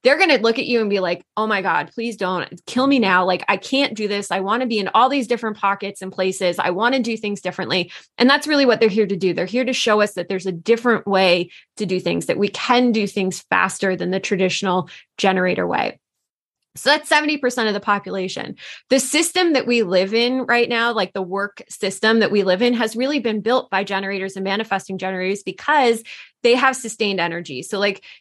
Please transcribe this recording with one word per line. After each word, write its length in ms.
they're 140
gonna 220
look 180
at 80
you 160
and 80
be 100
like, 240
"Oh 80
my 160
God, 320
please 240
don't 480
kill 220
me 100
now. 260
Like, 240
I 100
can't 360
do 140
this. 240
I 80
wanna 260
be 140
in 160
all 120
these 200
different 300
pockets 440
and 100
places. 460
I 140
wanna 280
do 180
things 220
differently." 520
And 100
that's 200
really 180
what 140
they're 100
here 160
to 100
do. 200
They're 100
here 200
to 80
show 280
us 140
that 120
there's 200
a 40
different 540
way 460
to 80
do 140
things, 260
that 140
we 80
can 440
do 140
things 460
faster 440
than 140
the 100
traditional 720
generator 480
way. 320
So 160
that's 180
seventy 280
percent 300
of 60
the 60
population. 760
The 100
system 540
that 120
we 160
live 320
in 300
right 260
now, 240
like 200
the 80
work 460
system 520
that 120
we 120
live 180
in, 140
has 200
really 240
been 220
built 300
by 120
generators 520
and 80
manifesting 560
generators 420
because 640
they 120
have 200
sustained 440
energy. 440
So, 160
like, 260